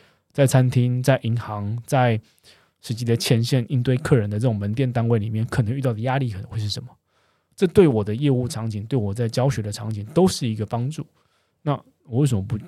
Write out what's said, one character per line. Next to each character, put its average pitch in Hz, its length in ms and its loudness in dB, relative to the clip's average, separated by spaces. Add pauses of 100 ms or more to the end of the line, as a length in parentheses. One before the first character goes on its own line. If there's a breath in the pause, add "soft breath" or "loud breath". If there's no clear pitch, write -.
(320 soft breath)
在 139 140 4
餐 127 220 4
厅、 123 340 2
在 131 200 2
银 120 180 -2
行、 107 460 -6
在 123 340 2 (600 soft breath)
实 - 120 -8
际 120 120 -4
的 117 120 2
前 117 260 2
线 120 260 0
应 123 140 0
对 127 140 0
客 139 200 2
人 104 120 0
的 104 100 -4
这 110 40 -2
种 120 120 2
门 101 200 -2
店 127 180 -2
单 117 160 0
位 117 100 2
里 104 120 -4
面 110 160 -2
可 - 160 -2
能 110 120 0
遇 139 60 -4
到 127 120 -2
的 107 80 -6
压 127 180 -2
力 127 120 -2
可 95 100 -8
能 110 100 -12
会 110 80 -6
是 104 100 -2
什 - 140 -8
么。 123 60 -18 (680)
这 196 120 2
对 175 200 8
我 110 160 2
的 107 100 -4
业 143 160 0
务 123 160 2
场 113 240 -6
景， 104 160 -6
对 139 100 -2
我 104 160 0
在 117 160 -2
教 127 200 0
学 120 140 -2
的 104 100 -6
场 110 200 -8
景 104 140 -6
都 180 220 4
是 143 180 -2
一 110 80 -2
个 107 120 -4
帮 120 240 -4
助。 151 140 -10 (580)
那 147 100 -2 (320)
我 120 160 -2
为 147 60 4
什 120 100 2
么 95 60 0
不 107 260 -4